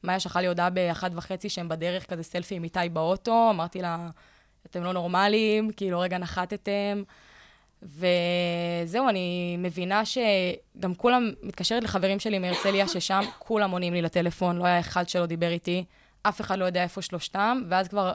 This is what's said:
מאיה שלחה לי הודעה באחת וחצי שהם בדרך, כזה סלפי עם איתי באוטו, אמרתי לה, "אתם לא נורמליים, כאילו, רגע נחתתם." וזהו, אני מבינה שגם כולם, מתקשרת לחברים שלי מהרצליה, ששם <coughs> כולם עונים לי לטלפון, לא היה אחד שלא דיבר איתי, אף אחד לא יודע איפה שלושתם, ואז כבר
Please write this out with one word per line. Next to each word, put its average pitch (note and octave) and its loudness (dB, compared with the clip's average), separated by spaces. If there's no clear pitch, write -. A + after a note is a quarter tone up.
מאיה F3+ 0
שלחה F3+ -2
לי F#3 0
הודעה F3 2
באחת F3+ 0
וחצי F#3 -8
שהם E3+ -6
בדרך, E3+ -4
כזה E3 -8
סלפי F3+ -6
עם E3+ -4
איתי E3+ -4
באוטו, G3 4
אמרתי F3 -2
לה, E3+ -4
"אתם F3 -6
לא F3+ -2
נורמליים, G#3 2
כאילו, F#3 -2
רגע F3+ 0
נחתתם." G3+ -2
וזהו, F3 0
אני F3 -2
מבינה F3+ -2
שגם F#3 0
כולם, A#3+ 4
מתקשרת A3 -2
לחברים G3 0
שלי G3+ 0
מהרצליה, F#3+ 2
ששם F#3+ 0
<coughs> - -20
כולם G#3 2
עונים F3+ 0
לי F3 2
לטלפון, F3 2
לא F3 0
היה F3 6
אחד F3 -2
שלא F3 2
דיבר E3+ 0
איתי, F3 -2
אף G#3 2
אחד F#3+ -2
לא F#3 0
יודע F3+ 2
איפה F3+ -4
שלושתם, G#3 -2
ואז F#3 2
כבר F#3+ 0